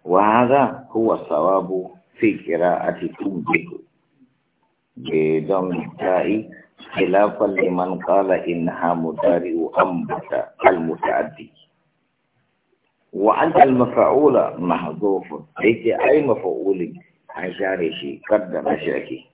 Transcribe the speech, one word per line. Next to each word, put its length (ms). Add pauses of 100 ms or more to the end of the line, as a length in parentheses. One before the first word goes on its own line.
Wa 180
hadha 680
huwa 400
sawabu 640 (240)
fi 240
qira'ati 720
tumbitu. 640 (1200)
Bi 480
dhammi 400 (100)
ta'i 540 (420)
khilafan 640
liman 460
qala 420
innaha 480
mudari'u 800
ambata 840
al-muta'addi. 920 (1700)
Wa 260
anta 240
al-maf'ula 960
mahdhufun. 840 (160)
Yake 340
ai 300
maf'ulin 720 (320)
an 240
share 260 (140)
shi, 320
kaddara 520
shi 140
ake. 280 (140)